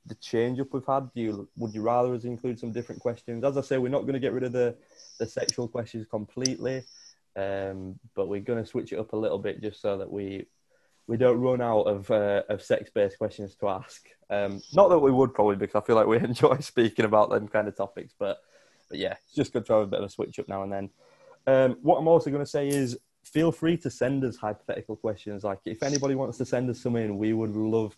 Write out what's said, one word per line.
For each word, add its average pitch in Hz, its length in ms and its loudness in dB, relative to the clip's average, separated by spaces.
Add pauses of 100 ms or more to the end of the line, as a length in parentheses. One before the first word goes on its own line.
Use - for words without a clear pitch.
the 113 100 -12
change 123 440 -2
up 135 140 -6
we've 131 120 -6
had. 135 280 -2
Do 120 80 -6
you, 107 360 -4
would 113 160 -6
you 107 80 -6
rather 123 320 2
us 117 100 -6
include 120 360 -6
some 117 120 -8
different 117 300 -10
questions? 117 420 -6
As 139 140 0
I 135 40 0
say, 135 160 -2
we're 123 120 0
not 135 160 -2
gonna 135 140 -2
get 123 140 -2
rid 127 100 -2
of 123 80 -2
the, 120 240 0 (440)
the 113 60 -2
sexual 120 420 -4
questions 113 420 -8
completely, 127 760 -6 (520)
um, 98 640 -6 (160)
but 95 120 -2
we're 101 140 -6
gonna 113 240 -4
switch - 280 -8
it - 60 -4
up 110 140 -8
a 107 40 -4
little 107 220 -2
bit 101 220 -6
just 107 200 -10
so 101 180 -2
that 90 120 -10
we, 98 360 -8 (600)
we 117 100 -2
don't 123 220 6
run 127 220 2
out 113 220 4
of, 101 260 -2
uh, 101 400 2
of 104 140 -6
sex-based - 560 0
questions 104 360 -8
to 101 140 -4
ask. - 380 -8 (240)
Um, 98 300 -2 (120)
not 190 160 10
that 175 100 8
we 135 120 8
would 127 240 4
probably, 104 220 4
because 104 220 -2
I - 60 -2
feel 117 100 4
like 107 120 6
we 110 100 6
<laughs> - 0 -
enjoy 123 400 4
speaking 117 480 2
about 107 240 4
them 107 180 0
kind 104 200 -2
of 101 100 -8
topics, - 400 -10
but, 101 240 -4 (480)
but - 80 -12
yeah, 90 160 -4 (120)
it's - 100 -20
just 139 180 -2
good 113 140 -4
to 117 60 2
have 107 100 6
a 98 40 -4
bit - 120 -2
of 101 60 -4
a 95 40 -8
switch - 300 -8
up - 80 -10
now 98 160 -6
and 98 100 -8
then. 98 160 -6 (560)
Um, 131 380 4
what 156 140 4
I'm 156 100 -2
also 160 240 4
gonna 143 160 -2
say 143 200 -2
is 135 300 0 (260)
feel 160 280 2
free 165 260 0
to 139 120 -6
send 135 340 -2
us 120 120 -4
hypothetical 107 600 -8
questions. 104 480 -6
Like, 98 220 -4
if 110 180 -6
anybody 139 320 0
wants 127 240 -4
to 123 60 -4
send 127 260 -2
us 117 100 -10
some 120 140 -2
in, 107 240 -2
we 110 140 0
would 110 220 -2
love 110 420 0